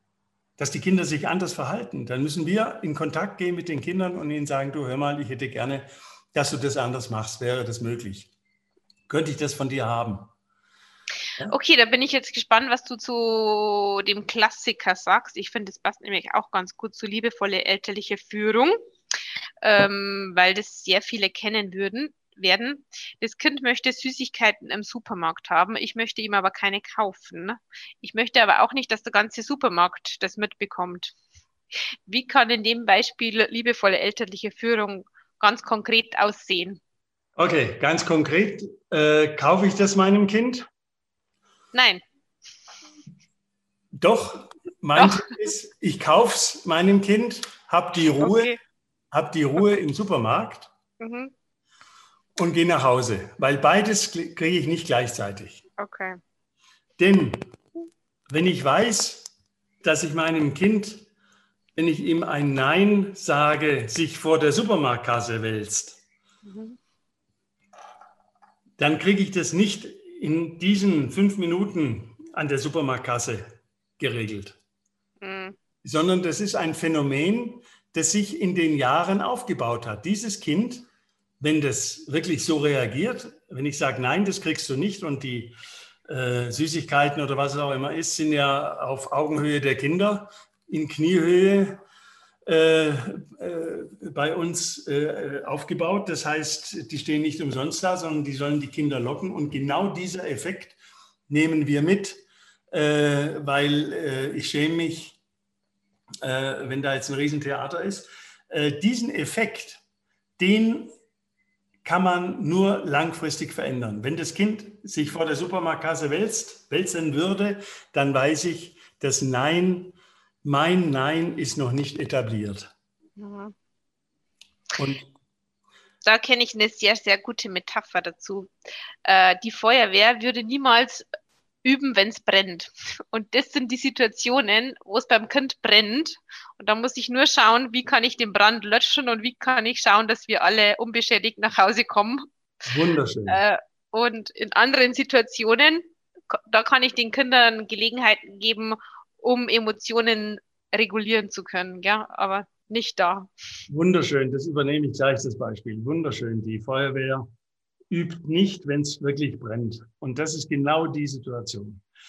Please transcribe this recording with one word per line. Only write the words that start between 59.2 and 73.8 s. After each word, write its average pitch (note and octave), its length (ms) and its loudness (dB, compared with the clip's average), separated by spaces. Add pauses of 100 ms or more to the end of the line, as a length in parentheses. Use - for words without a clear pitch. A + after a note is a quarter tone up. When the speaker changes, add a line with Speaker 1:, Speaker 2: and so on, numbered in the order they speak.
Speaker 1:
dass D#3+ 200 2
ich D3+ 100 -4
meinem D#3+ 400 0
Kind, G3+ 460 0 (760)
wenn E3 120 0
ich D3+ 120 0
ihm E3 240 0
ein C#3+ 300 -2
Nein F#3+ 600 2
sage, D3 760 0
sich D#3+ 280 -2
vor D#3+ 220 2
der D3 120 4
Supermarktkasse B2 920 0
wälzt, G#2+ 560 -4 (460)
Speaker 2:
Mhm. A3 340 -18 (2000)
Speaker 1:
dann D3+ 220 2
kriege F#3+ 220 2
ich F#3+ 100 0
das E3 220 -2
nicht G3+ 340 2 (320)
in D#3+ 400 -4
diesen F#3 520 2
fünf G3 260 2
Minuten E3+ 800 -2 (180)
an D#3 140 -4
der C#3 100 -2
Supermarktkasse B2+ 880 -4 (520)